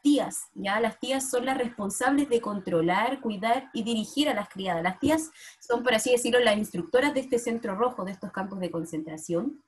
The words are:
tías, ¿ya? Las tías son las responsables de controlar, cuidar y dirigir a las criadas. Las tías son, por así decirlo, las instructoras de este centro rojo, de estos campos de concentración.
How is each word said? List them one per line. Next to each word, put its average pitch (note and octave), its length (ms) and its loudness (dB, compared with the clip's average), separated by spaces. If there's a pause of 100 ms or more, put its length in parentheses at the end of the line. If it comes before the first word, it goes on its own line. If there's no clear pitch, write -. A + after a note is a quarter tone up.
tías, B3+ 520 2
¿ya? G3 260 -2
Las A3 200 -2
tías C4 300 -2
son A#3+ 160 0
las C4+ 120 0
responsables B3 720 0
de A#3+ 100 4
controlar, G3+ 800 0
cuidar A#3 540 0
y A3+ 100 -2
dirigir A#3 460 0
a C4 40 2
las G#3 140 -4
criadas. F3+ 360 -4
Las F#3 160 -2
tías D#4 320 2 (280)
son, - 240 -2
por B3 100 2
así A3 180 2
decirlo, A#3+ 280 4
las A3 180 4
instructoras A#3 560 0
de C4 60 0
este C4 180 0
centro A3+ 380 -4
rojo, A3+ 300 0
de G3 80 -6
estos F#3+ 180 -10
campos G3 300 -6
de F3 100 -4
concentración. D#3+ 960 -4